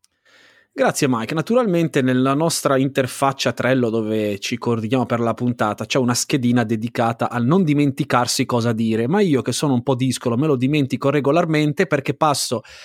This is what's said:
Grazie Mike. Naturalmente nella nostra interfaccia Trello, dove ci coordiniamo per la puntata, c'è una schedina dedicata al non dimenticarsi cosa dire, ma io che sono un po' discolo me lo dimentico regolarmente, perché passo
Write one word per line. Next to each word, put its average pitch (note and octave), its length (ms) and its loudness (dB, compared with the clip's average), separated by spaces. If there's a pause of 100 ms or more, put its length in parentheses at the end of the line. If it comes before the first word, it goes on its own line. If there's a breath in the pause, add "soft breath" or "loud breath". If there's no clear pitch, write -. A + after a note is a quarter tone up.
(760 soft breath)
Grazie G#3+ 320 0
Mike. A#2 280 -2
Naturalmente E3+ 680 0
nella B2+ 320 2
nostra D3 440 0
interfaccia C3+ 760 0
Trello, B2 380 0
dove G#2+ 480 -2
ci - 180 -6
coordiniamo A#2 480 -2
per A#2 140 -2
la A#2 160 0
puntata, A#2 500 -2
c'è - 140 -2
una A#2+ 160 2
schedina B2 480 0
dedicata A#2 640 -2
al A#2+ 160 -2
non F3 180 4
dimenticarsi C3+ 840 0
cosa A#2+ 240 0
dire, A2+ 360 0
ma G3 140 2
io D3 220 2
che - 80 -2
sono C3+ 240 0
un A#2+ 80 0
po' C#3 100 0
discolo B2+ 420 -2
me C#3 120 2
lo D3+ 80 2
dimentico C3+ 560 0
regolarmente, D3+ 760 2
perché C#3+ 300 -2
passo C#3 460 -2 (240 loud breath)